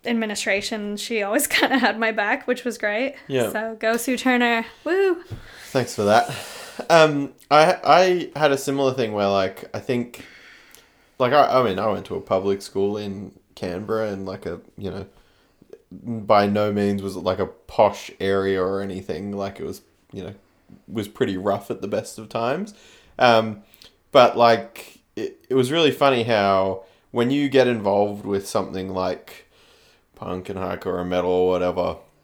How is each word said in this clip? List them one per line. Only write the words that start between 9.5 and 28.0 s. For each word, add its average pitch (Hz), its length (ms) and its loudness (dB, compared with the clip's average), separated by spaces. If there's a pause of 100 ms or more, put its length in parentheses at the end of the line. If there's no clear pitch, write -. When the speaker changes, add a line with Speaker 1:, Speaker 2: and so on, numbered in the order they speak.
Speaker 2:
I 107 60 -6
think, 120 440 -4 (920)
like, 123 140 2
I, 135 280 4
I - 40 2
mean, 98 160 0
I 110 80 0
went 98 180 -4
to 92 80 -8
a 80 60 -6
public 98 420 -2
school 101 340 -2
in 101 360 -10 (240)
Canberra, 104 560 -6
and, 95 120 -8
like, 95 220 -10
a, 87 140 -8 (160)
you 98 140 -10
know, 95 160 -12 (840)
by 104 560 2
no 104 260 2
means 101 300 0
was 95 140 -6
it, 87 80 -10
like, 92 160 0
a 95 60 0
posh - 720 0
area 98 420 0
or 98 180 -2
anything. 95 560 -8
Like, 98 220 -8
it 80 60 -10
was, 95 180 -12 (300)
you 98 100 -12
know, 95 120 -12 (520)
was 107 220 -8
pretty 98 280 -2
rough 101 340 -2
at 113 120 -6
the 104 60 -6
best 104 300 -6
of 110 100 -16
times. 139 460 -4 (440)
Um, 113 460 4 (480)
but, 123 240 6
like, 117 640 2 (160)
it, - 340 -10
it 127 40 -2
was 127 180 2
really 160 180 4
funny 131 320 2
how 98 640 2 (260)
when 120 220 0
you 143 160 0
get 131 180 4
involved 104 580 0